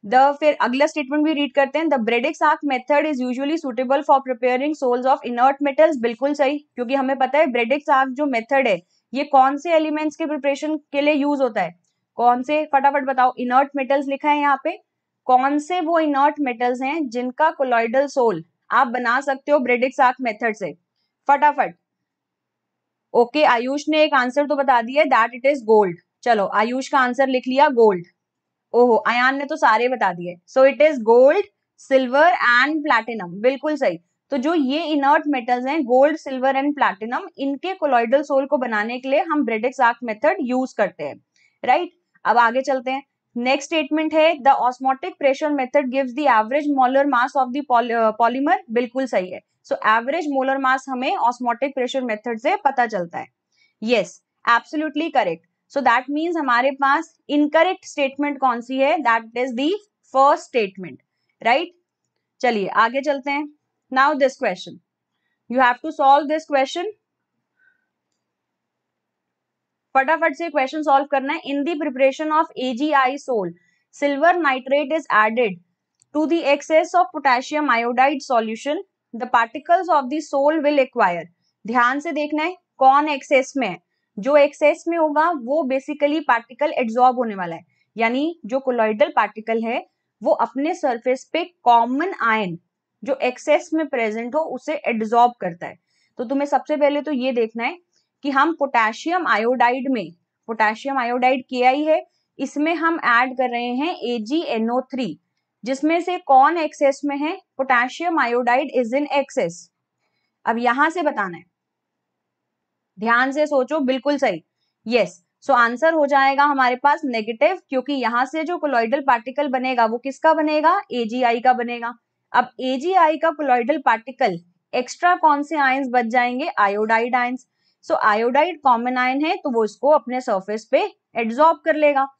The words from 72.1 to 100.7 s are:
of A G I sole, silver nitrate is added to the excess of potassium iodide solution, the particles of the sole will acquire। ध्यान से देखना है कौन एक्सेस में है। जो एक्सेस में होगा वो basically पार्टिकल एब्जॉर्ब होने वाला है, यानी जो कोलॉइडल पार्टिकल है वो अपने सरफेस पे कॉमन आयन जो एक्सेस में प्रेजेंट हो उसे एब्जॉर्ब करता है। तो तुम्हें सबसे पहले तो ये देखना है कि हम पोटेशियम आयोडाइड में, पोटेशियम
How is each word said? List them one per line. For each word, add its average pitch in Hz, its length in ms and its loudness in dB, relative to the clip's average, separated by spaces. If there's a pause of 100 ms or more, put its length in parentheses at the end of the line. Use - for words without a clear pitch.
of 320 180 0 (120)
A 254 120 -4
G 294 220 -2
I 269 240 0
sole, 208 300 -4 (440)
silver 285 440 2
nitrate 277 560 0
is 320 220 -4
added 214 400 2 (580)
to 302 120 0
the 330 120 0 (140)
excess 320 420 0
of 359 220 2
potassium 269 560 0
iodide 254 520 0
solution, 240 580 -2 (320)
the 233 180 -8
particles 302 580 0
of 285 220 0
the 311 120 -4
sole 294 380 0
will 285 220 2
acquire। 175 420 -2 (380)
ध्यान 247 360 0
से 330 120 -8
देखना 302 300 -4
है 359 140 -6 (220)
कौन 277 300 4
एक्सेस 277 480 -2
में 240 120 -2
है। 170 100 -10 (380)
जो 254 200 0
एक्सेस 294 520 2
में 339 100 -2
होगा 311 320 2
वो 285 380 -4
basically 294 600 -2
पार्टिकल 247 500 -2
एब्जॉर्ब 247 380 2
होने 226 180 -4
वाला 170 220 -8
है, 165 60 -18 (340)
यानी 262 500 -2
जो 254 140 -4
कोलॉइडल 240 560 0
पार्टिकल 226 480 -2
है 240 220 -6 (360)
वो 277 180 0
अपने 277 340 -4
सरफेस 262 580 -4
पे 330 120 -2 (180)
कॉमन 247 600 2
आयन 214 360 -2 (440)
जो 262 200 -4
एक्सेस 294 520 -2
में 320 140 -2
प्रेजेंट 226 460 -6
हो 311 60 0 (140)
उसे 294 200 -8 (120)
एब्जॉर्ब 233 540 2
करता 170 260 -8
है। - 120 -16 (400)
तो 254 60 -6
तुम्हें 277 220 -2
सबसे 294 300 -2
पहले 285 260 0
तो 302 100 -6
ये 254 200 -2
देखना 226 320 -4
है 349 140 -6 (460)
कि 285 60 -4
हम 277 280 2
पोटेशियम 269 680 -2
आयोडाइड 240 640 0
में, 196 200 -4 (380)
पोटेशियम 220 500 -2